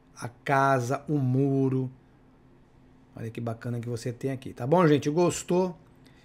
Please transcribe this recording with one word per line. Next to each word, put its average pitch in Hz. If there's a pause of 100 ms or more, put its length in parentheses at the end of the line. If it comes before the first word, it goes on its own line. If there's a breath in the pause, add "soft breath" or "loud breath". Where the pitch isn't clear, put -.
(200)
A -
casa, 135
o 151
muro. 131 (1300)
Olha 113
que 113
bacana 117
que 113
você 120
tem 127
aqui. 127
Tá 120
bom, 170
gente? 147
Gostou? 175 (480 soft breath)